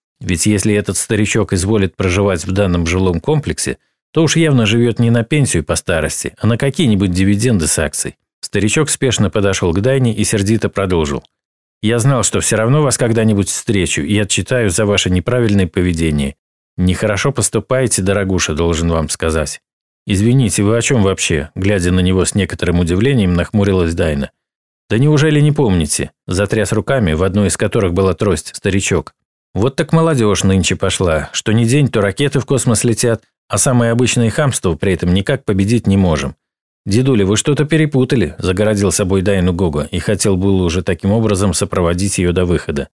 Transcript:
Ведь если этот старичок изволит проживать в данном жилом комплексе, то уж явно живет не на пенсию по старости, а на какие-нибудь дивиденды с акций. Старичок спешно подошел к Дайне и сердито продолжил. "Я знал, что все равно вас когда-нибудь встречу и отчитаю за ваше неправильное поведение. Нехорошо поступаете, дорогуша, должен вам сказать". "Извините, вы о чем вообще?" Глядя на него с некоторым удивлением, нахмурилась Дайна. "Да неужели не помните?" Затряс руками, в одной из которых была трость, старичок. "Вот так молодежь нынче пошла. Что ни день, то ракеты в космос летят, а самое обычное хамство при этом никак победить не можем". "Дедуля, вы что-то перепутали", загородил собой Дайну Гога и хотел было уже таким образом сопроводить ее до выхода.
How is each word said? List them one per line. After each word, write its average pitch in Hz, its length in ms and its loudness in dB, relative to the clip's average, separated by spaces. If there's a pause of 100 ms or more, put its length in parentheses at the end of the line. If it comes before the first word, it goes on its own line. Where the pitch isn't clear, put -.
(200)
Ведь 90 260 -4
если 107 280 2
этот 101 240 -2
старичок 107 560 -2
изволит 98 420 0
проживать 95 500 0
в 92 60 -6
данном 92 340 0
жилом 90 360 0
комплексе, - 560 -4 (340)
то 160 120 0
уж 143 120 0
явно 147 300 2
живет 117 340 0
не 117 120 2
на 117 120 2
пенсию 117 400 0
по 82 120 -4
старости, 78 640 -4
а - 80 0
на 117 100 0
какие-нибудь 113 540 0
дивиденды 98 560 0
с - 120 -2
акций. - 380 -6 (240)
Старичок 107 480 -2
спешно 107 400 0
подошел 98 440 0
к 98 80 0
Дайне 127 320 2
и 104 100 -2
сердито 104 460 0
продолжил. 82 540 -2 (580)
"Я 113 180 0
знал, 120 240 2
что 95 180 -2
все - 160 -2
равно 123 240 2
вас 139 160 0
когда-нибудь 110 520 2
встречу 95 520 -2
и 82 160 0
отчитаю 107 520 -2
за 107 160 0
ваше 101 240 0
неправильное 101 580 0
поведение. 80 680 -2 (400)
Нехорошо 101 560 0
поступаете, 117 680 -2
дорогуша, 95 540 0
должен 82 340 0
вам 80 200 0
сказать". 80 520 -4 (460)
"Извините, 107 560 2
вы 107 140 2
о 117 40 0
чем 120 220 2
вообще?" 90 520 -2
Глядя 92 360 0
на 92 80 2
него 92 260 2
с - 100 -4
некоторым 87 440 -2
удивлением, 92 540 2
нахмурилась 90 600 0
Дайна. 78 380 -2 (580)
"Да 107 80 0
неужели 151 420 2
не 147 120 4
помните?" 107 600 0 (140)
Затряс 101 460 -2
руками, 107 420 0
в 78 100 0
одной 95 240 0
из 87 100 -4
которых 101 360 0
была 95 200 2
трость, 95 420 -4
старичок. 95 580 -2 (400)
"Вот 117 220 -2
так 160 180 -6
молодежь 135 500 2
нынче 95 320 2
пошла. 87 560 -2
Что - 200 -4
ни 117 140 2
день, 131 240 2
то 113 120 0
ракеты 135 380 -2
в 117 60 -4
космос 127 380 0
летят, 117 400 0 (240)
а 104 100 -4
самое 120 340 2
обычное 117 380 2
хамство 107 460 -2
при 95 180 -2
этом 87 200 0
никак 98 300 -2
победить 104 440 0
не 98 100 4
можем". 78 380 0 (500)
"Дедуля, 117 400 2
вы 98 100 2
что-то 143 300 0
перепутали", 131 720 0
загородил 101 540 0
собой 95 300 0
Дайну 92 320 2
Гога 78 380 -2
и 87 80 -4
хотел 101 380 0
было 95 260 2
уже 85 180 -2
таким 95 300 -2
образом 104 420 2
сопроводить 92 640 -2
ее 90 120 2
до 90 140 0
выхода. 76 520 -4